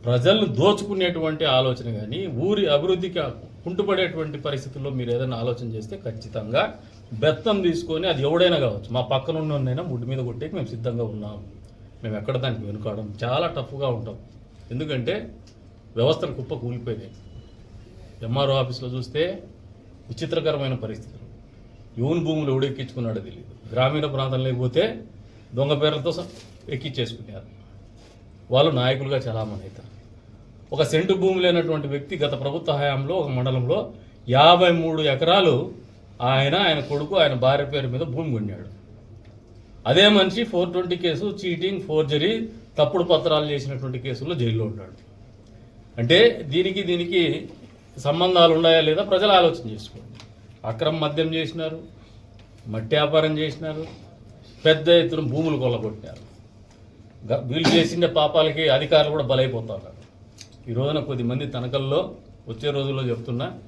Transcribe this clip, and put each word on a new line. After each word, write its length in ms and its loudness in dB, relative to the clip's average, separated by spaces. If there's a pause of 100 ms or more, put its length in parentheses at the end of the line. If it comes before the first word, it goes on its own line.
ప్రజలను 420 4 (120)
దోచుకునేటువంటి 840 0 (120)
ఆలోచన 400 0
కానీ, 240 -6 (240)
ఊరి 180 2 (120)
అభివృద్ధికి 460 0 (440)
కుంటుపడేటువంటి 800 -2
పరిస్థితుల్లో 520 -6
మీరు 160 -4
ఏదైనా 280 -4
ఆలోచన 320 -4
చేస్తే 200 -10 (100)
ఖచ్చితంగా 580 -4 (600)
బెత్తం 340 2 (100)
తీసుకొని, 460 -2
అది 160 -2
ఎవడైనా 360 4
కావచ్చు, 320 -4
మా 60 0 (100)
పక్కన 300 -2
ఉన్నోడినైనా 480 -2
ముడ్డు 200 -6
మీద 180 -4
కొట్టేకి 300 -10
మేము 160 -6
సిద్ధంగా 300 -4 (100)
ఉన్నాం. 220 -10 (680)
మేము 180 -6
ఎక్కడ 240 -4
దానికి 240 -4
వెనుకాడం. 380 -8 (180)
చాలా 320 0
టఫ్గా 400 -4
ఉంటాం, 200 -10 (580)
ఎందుకంటే 420 -4 (840)
వ్యవస్థలు 420 0
కుప్ప 140 -8 (100)
కూలిపోయినాయి. 480 -8 (1160)
ఎంఆర్ఓ 340 2
ఆఫీస్లో 340 -6
చూస్తే 260 -4 (840)
విచిత్రకరమైన 680 -2 (120)
పరిస్థితులు, 400 -14 (720)
యోన్ 240 0
భూములు 300 0
ఎవడెక్కించుకున్నాడో 720 -4
తెలియదు. 240 -18 (220)
గ్రామీణ 320 0 (100)
ప్రాంతంలోకి 480 -2
పోతే 200 2 (760)
దొంగ 140 2 (100)
పేర్లతో 340 0
స-, 100 -8 (480)
ఎక్కించేసుకున్నారు, 720 -8 (1080)
వాళ్ళు 160 6 (100)
నాయకులుగా 460 0
చలామణి 400 -6
అవుతారు. 220 -18 (840)
ఒక 160 2
సెంటు 300 2
భూమి 240 2
లేనటువంటి 480 2
వ్యక్తి 300 -6
గత 200 0
ప్రభుత్వ 380 -2
హయాంలో 400 0
ఒక 160 -2
మండలంలో 420 0 (560)
యాభై 360 8 (100)
మూడు 200 -2 (120)
ఎకరాలు 420 4 (800)
ఆయన, 220 2 (120)
ఆయన 140 2 (100)
కొడుకు, 320 -2
ఆయన 120 4 (100)
భార్య 280 4
పేరు 220 -2
మీద 100 -2 (100)
భూమి 200 -4
కొన్నాడు. 340 -6 (1200)
అదే 140 6 (120)
మనిషి 260 4 (100)
ఫోర్ 220 0
ట్వంటీ 300 -2
కేసు, 220 0 (140)
చీటింగ్, 480 -2
ఫోర్జరీ, 440 2 (460)
తప్పుడు 340 4
పత్రాలు 400 2
చేసినటువంటి 540 -6
కేసుల్లో 360 -6
జైల్లో 300 0
ఉన్నాడు. 240 -14 (1040)
అంటే 180 6 (340)
దీనికి, 380 0
దీనికి 320 0 (840)
సంబంధాలు 520 6
ఉన్నాయా 300 8
లేదా 140 2 (100)
ప్రజలు 260 6
ఆలోచన 260 4 (100)
చేసుకోండి. 320 -16 (640)
అక్రమ 340 0
మద్యం 240 0 (100)
చేసినారు, 400 -6 (960)
మట్టి 240 -2
వ్యాపారం 420 4
చేసినారు, 440 -6 (800)
పెద్ద 240 6 (140)
ఎత్తున 200 -2 (100)
భూములు 300 0
కొల్లగొట్టినారు. 600 -4 (1040)
గ-, 220 0
వీళ్ళు 260 4
చేసిన 300 4 (120)
పాపాలకి 460 2 (120)
అధికారులు 380 4
కూడా 180 0
బలైపోతా 460 0
ఉన్నారు. 180 -18 (720)
ఈ 60 -4
రోజున 220 0 (100)
కొద్దిమంది 360 -2 (100)
తనకల్లో 460 0 (500)
వచ్చే 260 -4
రోజుల్లో 340 -2
చెప్తున్నా 360 -4 (220)